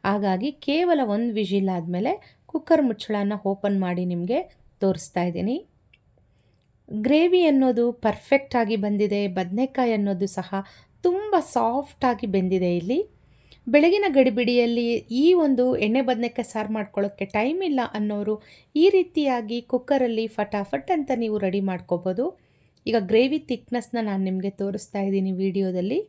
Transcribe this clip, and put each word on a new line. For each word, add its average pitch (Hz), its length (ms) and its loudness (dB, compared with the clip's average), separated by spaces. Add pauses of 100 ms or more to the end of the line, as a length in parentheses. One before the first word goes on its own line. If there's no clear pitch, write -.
ಹಾಗಾಗಿ 196 460 0 (120)
ಕೇವಲ 320 440 2
ಒಂದು 220 280 -2
ವಿಸಿಲ್ 196 360 0
ಆದ್ಮೇಲೆ 180 420 -2 (360)
ಕುಕ್ಕರ್ 311 360 2
ಮುಚ್ಚಳನ 208 500 -2 (120)
ಓಪನ್ 196 340 -2
ಮಾಡಿ 180 260 -2
ನಿಮ್ಗೆ 180 340 -2 (400)
ತೋರಿಸ್ತಾ 185 440 -2
ಇದ್ದೀನಿ. 180 340 -2 (1300)
ಗ್ರೇವಿ 311 560 2
ಅನ್ನೋದು 262 460 4
ಪರ್ಫೆಕ್ಟ್ 254 640 -2
ಆಗಿ 226 200 0
ಬಂದಿದೆ. 202 520 -2
ಬದ್ನೆಕಾಯಿ 220 680 -2
ಅನ್ನೋದು 202 340 -2
ಸಹ 185 220 -8 (540)
ತುಂಬ 392 320 0 (100)
ಸಾಫ್ಟ್ 247 600 -2
ಆಗಿ 240 220 0
ಬೆಂದಿದೆ 185 500 0
ಇಲ್ಲಿ. 208 220 -2 (680)
ಬೆಳಗಿನ 339 420 6
ಗಡಿಬಿಡಿಯಲ್ಲಿ 240 760 2 (260)
ಈ 262 220 2
ಒಂದು 277 300 4 (140)
ಎಣ್ಣೆ 226 240 2
ಬದ್ನೆಕಾಯಿ 240 480 -2
ಸಾರು 214 240 -4
ಮಾಡ್ಕೊಳ್ಳೋಕ್ಕೆ 202 520 -4
ಟೈಮ್ 277 380 -2
ಇಲ್ಲ 285 180 0 (120)
ಅನ್ನೋರು 208 420 -2 (400)
ಈ 330 140 6
ರೀತಿಯಾಗಿ 277 720 0
ಕುಕ್ಕರಲ್ಲಿ 247 680 0
ಫಟಾಫಟ್ 208 640 -4
ಅಂತ 294 240 -2
ನೀವು 220 220 -2
ರೆಡಿ 196 240 -2
ಮಾಡ್ಕೋಬೋದು. 180 640 -4 (600)
ಈಗ 220 140 0
ಗ್ರೇವಿ 240 400 2
ಥಿಕ್‌ನೆಸ್‌ನ 240 640 -6
ನಾನು 196 220 -2
ನಿಮ್ಗೆ 190 280 -4
ತೋರಿಸ್ತಾ 196 500 -6
ಇದ್ದೀನಿ 190 300 0
ವಿಡಿಯೋದಲ್ಲಿ. 190 760 -2